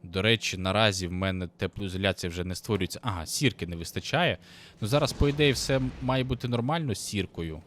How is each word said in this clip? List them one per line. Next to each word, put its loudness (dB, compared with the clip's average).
До -4
речі, 2
наразі 2
в -4
мене -2
теплоізоляція -2
вже -4
не -4
створюється. -2
Ага, -4
сірки 0
не -6
вистачає. -2
Ну, -2
зараз, 2
по 4
ідеї, 4
все 2
має 2
бути -2
нормально 0
з -10
сіркою. -4